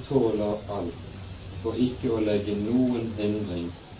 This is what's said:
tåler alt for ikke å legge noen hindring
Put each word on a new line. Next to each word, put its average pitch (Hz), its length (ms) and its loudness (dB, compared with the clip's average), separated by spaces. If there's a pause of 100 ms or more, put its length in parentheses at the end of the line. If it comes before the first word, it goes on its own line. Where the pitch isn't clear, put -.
tåler 104 640 4
alt 90 340 -6 (540)
for 110 160 -2
ikke 123 400 2
å 110 80 2
legge 104 320 2
noen 117 640 2
hindring 98 480 -2 (340)